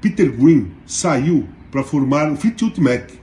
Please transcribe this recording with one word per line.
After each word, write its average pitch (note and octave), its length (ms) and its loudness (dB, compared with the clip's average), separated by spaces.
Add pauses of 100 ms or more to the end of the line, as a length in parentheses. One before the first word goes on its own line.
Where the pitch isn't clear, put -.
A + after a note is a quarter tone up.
Peter F#3 280 2
Green B2 400 4 (160)
saiu D3 600 -2 (240)
pra C3+ 100 -4
formar C#3+ 480 0
o D3 60 -4
Fleetwood A3 460 -2
Mac. B2+ 280 0 (140)